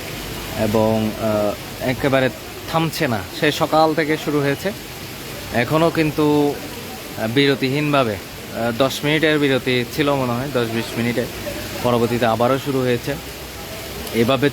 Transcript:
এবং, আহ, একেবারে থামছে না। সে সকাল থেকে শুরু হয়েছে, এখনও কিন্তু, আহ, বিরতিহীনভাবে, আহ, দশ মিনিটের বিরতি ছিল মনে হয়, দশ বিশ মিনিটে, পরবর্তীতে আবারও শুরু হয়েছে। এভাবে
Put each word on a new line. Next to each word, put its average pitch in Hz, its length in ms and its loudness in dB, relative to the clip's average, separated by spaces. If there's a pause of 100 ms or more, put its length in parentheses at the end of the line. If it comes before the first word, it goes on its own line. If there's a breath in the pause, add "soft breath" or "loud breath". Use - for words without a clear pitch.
(600)
এবং, 110 520 2 (100)
আহ, 104 320 0 (360)
একেবারে 131 400 2 (420)
থামছে 160 360 0
না। 113 120 0 (200)
সে 151 120 4
সকাল 160 420 4
থেকে 156 320 0
শুরু 147 140 2
হয়েছে, 143 320 0 (800)
এখনও 139 360 2
কিন্তু, 147 640 2
আহ, - 720 -8
বিরতিহীনভাবে, 135 880 2
আহ, 113 640 -4
দশ 135 260 2
মিনিটের 156 360 4
বিরতি 127 460 2 (100)
ছিল 143 200 2
মনে 131 160 0
হয়, 123 220 -2
দশ 120 200 2
বিশ 113 240 -4
মিনিটে, 117 280 0 (580)
পরবর্তীতে 120 420 2
আবারও 120 400 4
শুরু 135 160 0
হয়েছে। 123 340 0 (960)
এভাবে 123 400 4